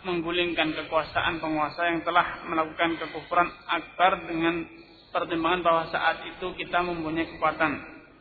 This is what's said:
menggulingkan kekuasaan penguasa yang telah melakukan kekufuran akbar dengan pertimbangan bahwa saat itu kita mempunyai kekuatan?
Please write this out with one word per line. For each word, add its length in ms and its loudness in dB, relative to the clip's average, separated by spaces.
menggulingkan 720 0
kekuasaan 640 0
penguasa 480 0
yang 160 0
telah 400 2
melakukan 560 0
kekufuran 480 0
akbar 560 2
dengan 400 0
pertimbangan 480 0
bahwa 240 4
saat 400 0
itu 320 -8
kita 240 0
mempunyai 480 -2
kekuatan? 400 2